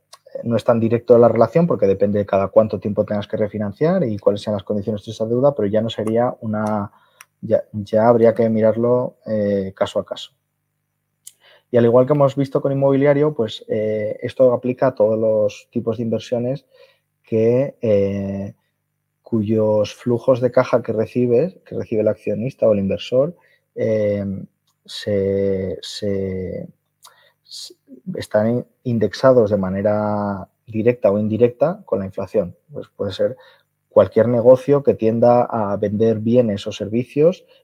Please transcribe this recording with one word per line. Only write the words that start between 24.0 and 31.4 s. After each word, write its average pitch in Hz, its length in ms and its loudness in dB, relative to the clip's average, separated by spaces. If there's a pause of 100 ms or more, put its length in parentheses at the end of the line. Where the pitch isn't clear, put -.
se, 98 960 -2
se, 95 880 -6 (720)
se, - 300 -20 (420)
están 107 340 -2
in-, 123 160 -2 (180)
indexados 117 680 2
de 104 60 2
manera 101 880 -2 (180)
directa 110 460 0
o 104 80 0
indirecta 120 640 0